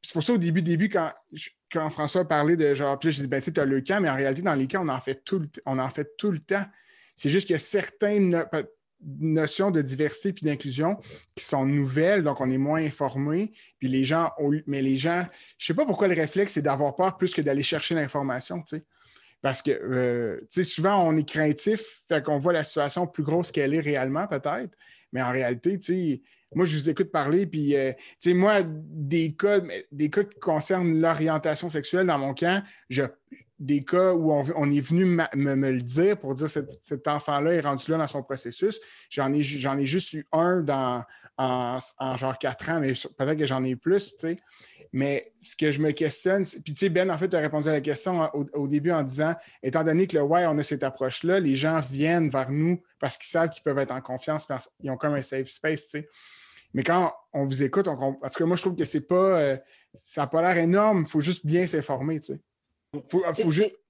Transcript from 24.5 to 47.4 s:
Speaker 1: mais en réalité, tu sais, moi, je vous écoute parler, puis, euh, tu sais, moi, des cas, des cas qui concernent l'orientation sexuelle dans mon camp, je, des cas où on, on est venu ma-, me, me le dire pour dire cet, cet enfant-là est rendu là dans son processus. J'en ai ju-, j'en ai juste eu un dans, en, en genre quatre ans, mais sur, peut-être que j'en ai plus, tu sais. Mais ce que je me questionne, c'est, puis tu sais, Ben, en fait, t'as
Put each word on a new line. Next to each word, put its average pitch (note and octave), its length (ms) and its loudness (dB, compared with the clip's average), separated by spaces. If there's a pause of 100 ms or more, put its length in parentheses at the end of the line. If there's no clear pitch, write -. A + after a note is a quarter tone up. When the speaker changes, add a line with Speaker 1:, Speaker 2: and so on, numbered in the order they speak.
Speaker 1:
mais B2+ 100 -4
en B2 100 0
réalité, B2+ 460 0
tu F#3 80 -10 (300)
sais, B2+ 60 -12 (340)
moi, F3+ 100 4
je D#3 100 -2
vous D3+ 140 0
écoute E3 220 -2
parler, D#3 340 2
puis, D3+ 300 0
euh, C3+ 160 2 (280)
tu F3 120 2
sais, - 20 6
moi, G3 320 6
des D#3 680 -4
cas, G3+ 240 4 (320)
des D3 180 -2
cas G3+ 140 0
qui - 160 -8
concernent E3 600 2
l'orientation D#3 680 0
sexuelle D#3 380 0
dans D#3 100 2
mon C#3 160 -2
camp, F#3 300 0 (260)
je, C3 140 0 (560)
des C#3+ 240 0
cas F3+ 300 4
où D#3+ 200 2
on, C#3+ 100 2 (120)
on C#3+ 160 2
est C#3+ 80 4
venu D#3+ 260 2
ma-, E3+ 300 2
me, C#3 200 2
me C3+ 140 2
le B2+ 140 0
dire E3+ 340 2
pour C3+ 160 -6
dire D3 160 -4
cet, D3 220 -6 (120)
cet C#3+ 240 -6
enfant-là D3 460 0
est E3 80 2
rendu C#3 300 -2
là D#3+ 60 2
dans D#3 100 0
son C#3 160 -6
processus. C#3+ 560 -4 (320)
J'en C3+ 200 0
ai D3 120 2
ju-, C#3 160 -4
j'en C3+ 180 -2
ai C#3 80 0
juste E3+ 280 -2
eu D3+ 180 -10
un F3 300 4
dans, C3 420 0 (340)
en, B2+ 400 0 (220)
en C3 180 -4
genre C3 220 -4
quatre C3+ 300 -6
ans, E3 100 0
mais C3+ 160 0
sur, - 200 -10
peut-être D3 220 0
que D3+ 80 0
j'en C3 180 -2
ai B2+ 120 -2
plus, F#3+ 420 0
tu D#3+ 100 -6
sais. E3+ 100 -4 (560)
Mais C#3 480 -2
ce - 160 -14
que D3+ 140 2
je C#3 100 -2
me D3+ 100 2
questionne, F3+ 540 0
c'est, - 160 -12
puis D#3 100 -12
tu C#3 80 -10
sais, G3 100 2
Ben, F3+ 220 2
en D#3+ 60 -2
fait, F3 100 -2
t'as F3 140 0